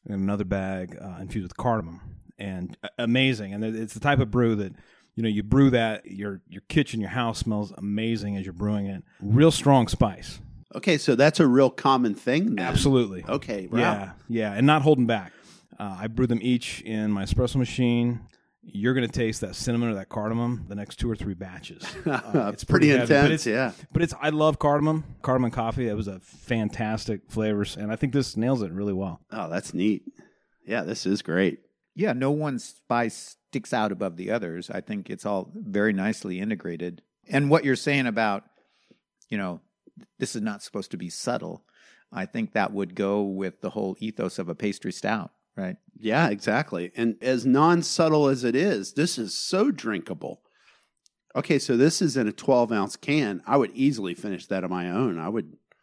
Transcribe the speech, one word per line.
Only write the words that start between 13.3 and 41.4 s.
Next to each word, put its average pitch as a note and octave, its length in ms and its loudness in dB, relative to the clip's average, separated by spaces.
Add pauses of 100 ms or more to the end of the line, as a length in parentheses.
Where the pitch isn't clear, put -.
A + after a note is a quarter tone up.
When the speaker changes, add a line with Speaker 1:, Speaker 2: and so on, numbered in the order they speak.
Speaker 2:
wow. A2+ 120 0
Speaker 1:
Yeah, G2+ 320 0 (160)
yeah, A2 260 -2
and A#2 140 4
not D3+ 160 4
holding C3+ 240 6
back. G2+ 260 -2 (460)
Uh, G2 220 -10
I A2 60 -6
brew A#2+ 200 0
them A2+ 160 2
each B2 380 0
in G#2+ 300 -2
my G2 120 -2
espresso B2 320 0
machine. A#2+ 680 0 (400)
You're A2 320 0
gonna B2+ 140 0
taste A2+ 340 -2
that F#2+ 140 -8
cinnamon A#2 340 0
or G#2+ 60 -2
that F#2+ 140 -10
cardamom A2+ 580 -4
the G2+ 80 -10
next G2+ 220 -10
two A#2+ 120 -2
or A2 60 -2
three G2+ 180 -6
batches. F2+ 500 -14 (140)
Speaker 2:
<laughs> F#3 80 -8
Speaker 1:
Uh, A#2 480 -2
Speaker 2:
It's - 100 -12
pretty D3+ 260 6
Speaker 1:
heavy, C3+ 180 6
but D3 40 6 (120)
Speaker 2:
intense, D3 100 6
Speaker 1:
it's, D3+ 140 -2
Speaker 2:
yeah. A#2 240 2 (200)
Speaker 1:
but E3+ 120 0
it's, E3 180 -2
I D3+ 80 0
love D3+ 300 2
cardamom, D3+ 460 2 (180)
cardamom B2+ 260 2
coffee. A#2 380 -2
It G#2 80 -2
was G2+ 120 -4
a F#2+ 120 -10
fantastic A2 1120 -4
flavors, G#2+ 460 0
and G#2 160 -6
I A2+ 40 -4
think C3 180 -2
this C#3 240 0
nails A#2+ 240 0
it F2+ 100 -6
really G2 220 -4
well. F#2+ 280 -6 (100)
Speaker 2:
Oh, G2 180 -8
that's F2 240 -6
neat. G2+ 300 0 (640)
Yeah, G#2+ 160 -2
this F2+ 240 -6
is G2+ 160 0
great. F2 380 2 (340)
Speaker 3:
Yeah, F3 180 0
no C3 160 0
one D3 300 -2
spice - 800 -4 (120)
sticks - 240 -6
out G#2+ 180 0
above F#2 260 -6
the F#2 120 -8
others. F2+ 400 -4
I G2+ 120 -6
think G2+ 280 -10
it's G2+ 160 -10
all G2+ 300 -4
very G#2+ 380 0
nicely F#2+ 460 -4
integrated. F2 600 -8 (260)
And C#3 220 0
what D3+ 160 4
you're C3 100 2
saying C#3 300 0
about, G#2+ 380 0 (840)
you A2 100 -4
know, F2+ 220 -6 (560)
this C3+ 160 -6
is A2+ 80 -6
not G#2 220 -6
supposed - 280 -10
to G2 60 -10
be F2 120 -10
subtle, F#2 560 -8 (440)